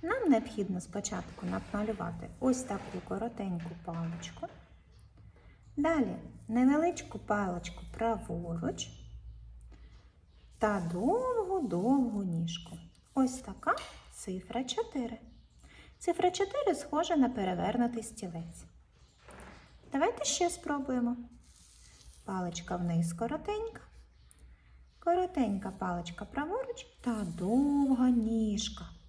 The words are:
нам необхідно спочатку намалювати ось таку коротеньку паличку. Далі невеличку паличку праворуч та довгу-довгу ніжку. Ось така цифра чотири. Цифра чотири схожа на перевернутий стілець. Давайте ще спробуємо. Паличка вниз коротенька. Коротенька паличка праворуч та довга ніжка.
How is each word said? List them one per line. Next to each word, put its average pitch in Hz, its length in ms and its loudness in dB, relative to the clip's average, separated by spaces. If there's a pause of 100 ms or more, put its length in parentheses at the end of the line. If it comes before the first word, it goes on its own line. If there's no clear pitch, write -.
нам 415 280 0
необхідно 202 520 2
спочатку - 640 -8
намалювати 190 840 -4 (100)
ось 254 240 4
таку - 440 -6
коротеньку 190 600 -4 (160)
паличку. 165 640 -6 (1300)
Далі 285 380 4 (320)
невеличку 269 720 4
паличку 190 720 -2
праворуч 170 960 -2 (1700)
та 208 200 4 (120)
довгу-довгу 269 1300 2
ніжку. 165 540 -4 (360)
Ось 254 260 2
така 302 360 0 (360)
цифра 196 520 -6
чотири. 254 540 -4 (840)
Цифра 359 320 4
чотири 392 440 2
схожа 330 400 0
на 262 140 8
перевернутий 214 760 0
стілець. 170 600 -10 (1300)
Давайте 359 340 2
ще - 240 2
спробуємо. 262 680 0 (1080)
Паличка 185 500 -4
вниз 170 380 2
коротенька. 415 680 -4 (1160)
Коротенька 294 720 2
паличка 175 540 -4
праворуч 415 600 -4 (160)
та 220 240 -2 (120)
довга 262 720 4
ніжка. 220 760 2 (240)